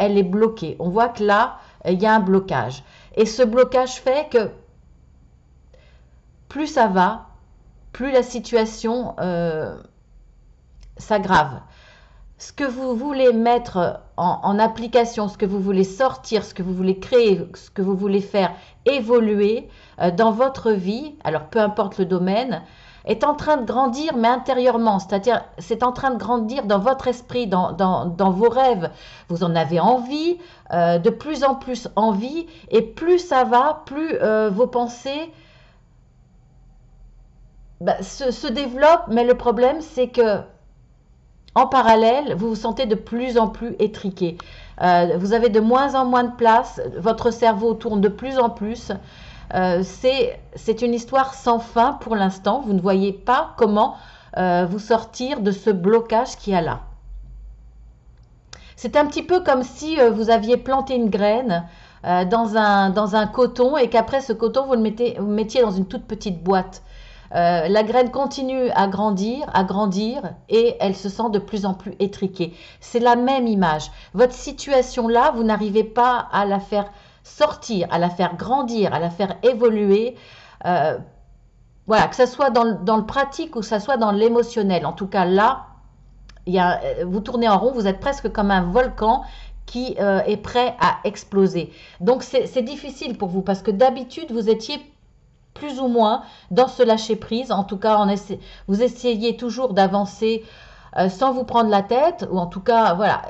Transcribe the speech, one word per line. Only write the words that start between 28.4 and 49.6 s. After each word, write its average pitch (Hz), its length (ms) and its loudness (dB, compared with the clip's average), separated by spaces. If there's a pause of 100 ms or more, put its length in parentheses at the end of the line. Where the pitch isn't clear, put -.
rêves. 233 420 2 (380)
Vous 175 140 -4
en 170 140 0
avez 165 240 0
envie, 262 580 0 (340)
euh, 170 260 2
de 202 120 2
plus 269 320 -6
en 269 140 2
plus 254 400 -10
envie, 226 500 -2 (240)
et 220 100 4
plus 339 380 0
ça 262 240 2
va, 254 440 2
plus, 302 360 -6
euh, 214 280 2
vos 233 180 0
pensées, 262 640 -6 (2500)
bah, 175 240 -2
se, 254 260 -6
se - 160 -6
développent, 285 600 2
mais 233 160 2
le 247 120 4
problème 247 440 2
c'est 254 280 -2
que 220 340 0 (1120)
en 254 100 6
parallèle, 226 720 4
vous 226 140 -4
vous 220 40 -4
sentez 226 320 -4
de 214 80 0
plus 233 420 -4
en 220 120 4
plus 226 320 -10
étriqué. 185 580 -4 (420)
Euh, 175 380 4
vous 196 140 -2
avez 233 160 4
de 214 100 2
moins 254 380 2
en 262 80 2
moins 247 180 2
de 240 140 -4
place, 233 440 2 (180)
votre 220 340 0
cerveau 226 420 2
tourne 214 260 -2
de 208 80 4
plus 262 300 -6
en 240 100 4
plus, 220 440 -8 (640)
euh, 185 280 0